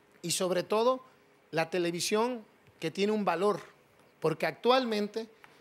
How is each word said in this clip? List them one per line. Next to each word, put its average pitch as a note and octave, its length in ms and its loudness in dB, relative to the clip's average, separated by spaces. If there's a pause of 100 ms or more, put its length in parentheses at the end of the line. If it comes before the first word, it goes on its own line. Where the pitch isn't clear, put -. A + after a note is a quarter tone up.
(220)
y E3+ 80 -4
sobre F3+ 320 0
todo A#3 420 0 (460)
la D#3+ 180 -2
televisión G#3 760 -2 (360)
que D#3+ 100 -4
tiene G3+ 220 0
un G#3+ 140 0
valor, F3+ 340 0 (600)
porque D#3+ 260 0
actualmente, A3 800 0 (320)